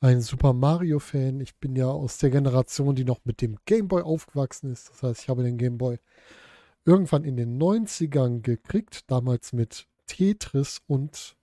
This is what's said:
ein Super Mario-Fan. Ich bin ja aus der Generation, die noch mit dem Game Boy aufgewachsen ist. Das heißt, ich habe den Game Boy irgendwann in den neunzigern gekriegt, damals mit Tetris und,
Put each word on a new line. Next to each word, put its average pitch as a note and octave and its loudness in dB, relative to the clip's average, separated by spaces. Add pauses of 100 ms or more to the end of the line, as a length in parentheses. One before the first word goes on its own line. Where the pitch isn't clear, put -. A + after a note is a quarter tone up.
ein B2 6
Super C3 2
Mario-Fan. C#3+ 0
Ich - -12
bin C3 -8
ja B2+ 0
aus C3+ -4
der C#3 4
Generation, C#3 2
die C3 -2
noch B2 -2
mit A#2+ -4
dem A2 -4 (100)
Game G#3 2
Boy F3 0
aufgewachsen C#3+ -4
ist. - -12
Das - -18
heißt, B2 -4
ich - -20
habe B2+ 0
den A#2+ -2
Game A#2+ -2
Boy A#2+ -4 (840)
irgendwann E3 4
in C3+ -4
den A#2+ -4
neunzigern D3+ 0
gekriegt, - -4
damals B2 -2
mit - -4 (200)
Tetris F#3 -2
und, C#3+ -6